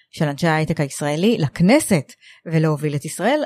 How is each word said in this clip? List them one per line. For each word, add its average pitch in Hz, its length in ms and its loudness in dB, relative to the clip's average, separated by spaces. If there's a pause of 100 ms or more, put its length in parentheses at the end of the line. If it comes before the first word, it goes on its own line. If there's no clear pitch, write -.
(100)
של - 140 -4
אנשי 143 220 -2
ההייטק 156 340 0
הישראלי 151 580 0
לכנסת, 175 760 2 (340)
ולהוביל 156 480 0
את 147 100 -6
ישראל 220 420 -2